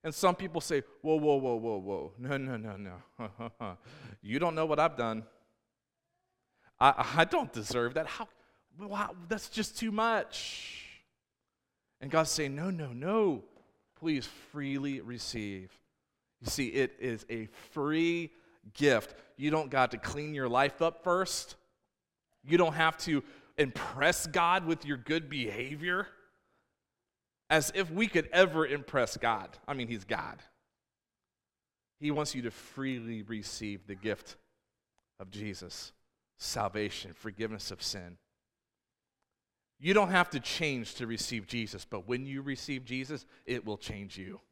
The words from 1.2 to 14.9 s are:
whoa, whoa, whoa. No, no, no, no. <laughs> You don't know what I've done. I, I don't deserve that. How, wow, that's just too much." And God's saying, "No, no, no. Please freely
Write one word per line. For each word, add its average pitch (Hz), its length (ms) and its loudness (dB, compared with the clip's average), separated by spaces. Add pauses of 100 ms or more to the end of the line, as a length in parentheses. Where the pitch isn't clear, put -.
whoa, 131 220 2
whoa, 110 200 -2
whoa. 92 400 -6
No, 131 180 -4
no, 131 220 -4
no, 110 180 -8
no. 101 1000 -10 (220)
<laughs> 104 240 -18
You 113 160 -2
don't 165 160 2
know 160 100 2
what 151 140 2
I've 151 180 4
done. 113 240 0 (1600)
I, 131 260 6 (120)
I 165 80 8
don't 269 280 0
deserve 120 400 -2
that. 156 140 -2
How, - 200 -8 (520)
wow, 202 320 -4 (180)
that's 214 200 -4
just - 280 -4
too 226 140 -2
much." - 960 -2 (1120)
And 135 80 -8
God's 160 220 4
saying, 139 240 0
"No, 175 160 -2
no, 160 220 -4
no. 165 500 2 (560)
Please 151 260 0 (260)
freely 139 500 -4